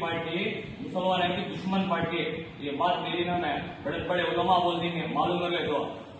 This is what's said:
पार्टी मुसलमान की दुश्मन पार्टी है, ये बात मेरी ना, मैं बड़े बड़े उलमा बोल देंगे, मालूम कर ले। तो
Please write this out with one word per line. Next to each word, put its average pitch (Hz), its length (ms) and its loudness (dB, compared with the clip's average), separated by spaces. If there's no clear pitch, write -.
पार्टी 165 420 -2
मुसलमान 180 540 2
की - 120 -2
दुश्मन 185 420 0
पार्टी 165 260 2
है, 151 120 0
ये 139 160 -4
बात 175 260 4
मेरी 175 160 0
ना, 175 140 2
मैं 147 180 0
बड़े 151 140 -2
बड़े 175 220 2
उलमा 175 280 4
बोल 175 220 2
देंगे, 170 340 -2
मालूम 170 240 2
कर 175 120 0
ले। 160 160 0
तो 147 160 0